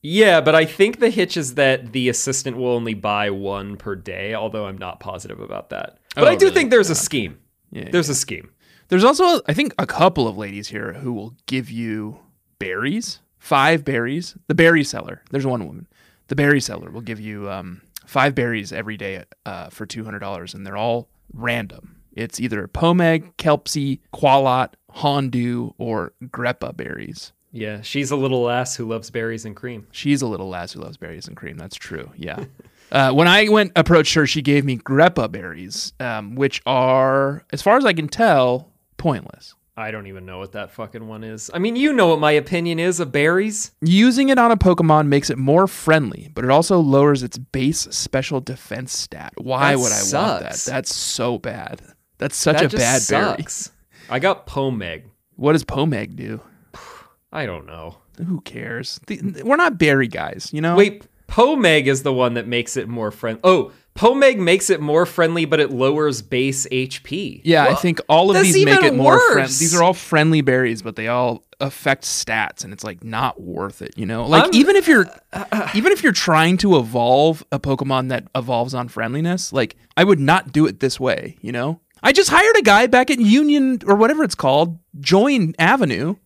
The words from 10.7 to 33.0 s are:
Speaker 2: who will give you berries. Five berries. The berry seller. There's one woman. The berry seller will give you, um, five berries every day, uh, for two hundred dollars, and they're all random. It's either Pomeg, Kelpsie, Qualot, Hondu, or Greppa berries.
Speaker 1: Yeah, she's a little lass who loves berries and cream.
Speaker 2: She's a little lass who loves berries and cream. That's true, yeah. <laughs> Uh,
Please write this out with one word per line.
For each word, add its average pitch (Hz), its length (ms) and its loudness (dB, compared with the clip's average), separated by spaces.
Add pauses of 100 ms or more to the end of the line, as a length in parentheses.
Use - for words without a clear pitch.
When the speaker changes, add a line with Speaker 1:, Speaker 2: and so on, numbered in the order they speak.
Speaker 2:
who 127 180 -10
will 113 240 -12 (100)
give 127 240 -6
you 110 500 -8 (380)
berries. 117 640 -6 (180)
Five 147 460 0
berries. 139 520 -6 (120)
The 151 80 -2
berry 165 280 4
seller. - 460 -10
There's 135 160 -4
one 117 220 -4
woman. - 200 -18 (420)
The 139 60 -4
berry 143 260 2
seller 85 280 -12
will 117 120 -16
give 110 180 -12
you, 104 300 -12
um, 92 320 -12 (240)
five 139 300 0
berries 117 360 -4
every 107 260 -10
day, 95 260 -12 (220)
uh, 87 240 -14
for - 160 -14
two 110 180 -14
hundred 101 160 -12
dollars, 95 360 -12
and 98 100 -16
they're 98 120 -10
all 117 320 -4 (240)
random. 117 640 -8 (180)
It's 95 260 -10
either 110 280 -4
Pomeg, 165 680 0
Kelpsie, 147 640 -2 (140)
Qualot, 131 600 2 (240)
Hondu, 123 800 -4
or 110 360 -6 (180)
Greppa - 440 -6
berries. - 580 -14 (180)
Speaker 1:
Yeah, 107 300 -12
she's 139 300 -6
a 147 40 -2
little 131 260 0
lass 123 340 -2
who 120 100 -8
loves 113 260 -8
berries 113 340 -8
and 107 100 -14
cream. 120 360 -16
Speaker 2:
She's 143 300 -2
a 127 60 -4
little 95 220 -8
lass 90 240 -10
who 80 80 -16
loves 82 160 -18
berries 82 300 -18
and - 100 -20
cream. - 200 -16
That's - 180 -16
true, - 400 -14
yeah. 82 340 -12
<laughs> - 60 -20 (360)
Uh, 131 200 2